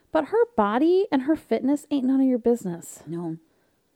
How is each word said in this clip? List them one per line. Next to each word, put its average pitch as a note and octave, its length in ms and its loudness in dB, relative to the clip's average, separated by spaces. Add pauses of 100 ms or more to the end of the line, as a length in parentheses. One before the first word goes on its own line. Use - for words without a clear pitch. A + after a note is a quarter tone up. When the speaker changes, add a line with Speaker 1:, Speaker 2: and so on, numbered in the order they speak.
(100)
Speaker 1:
But D#4 160 0
her A4+ 180 2 (120)
body D4+ 560 2
and C4+ 100 2
her D4+ 140 0
fitness C4+ 540 -2
ain't C#4 160 -2
none C4+ 140 2
of C4+ 60 4
your B3+ 120 2
business. G#3 680 -4
Speaker 2:
No. E3 300 -6 (600)